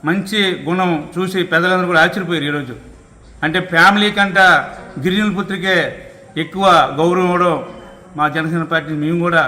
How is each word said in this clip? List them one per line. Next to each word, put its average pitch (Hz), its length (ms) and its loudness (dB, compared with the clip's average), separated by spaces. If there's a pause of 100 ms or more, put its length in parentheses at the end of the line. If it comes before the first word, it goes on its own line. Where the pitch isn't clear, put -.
మంచి 180 600 -2
గుణం 170 540 -2
చూసి 185 240 -2
పెద్దలందరూ 180 440 0
కూడా 165 160 4
ఆశ్చర్యపోయారు 175 420 -2
ఈరోజు. 143 320 -6 (680)
అంటే 160 180 0
ఫ్యామిలీ 190 500 4
కంట 202 280 0 (640)
గిరిజన 190 360 0
పుత్రికే 190 380 -2 (600)
ఎక్కువ 165 600 2
గౌరవం 180 280 2
ఇవ్వడం 175 400 0 (520)
మా 151 120 0
జనసేన 160 340 -2
పార్టీ, 156 300 -4
మేము 156 280 -2
కూడా 170 280 2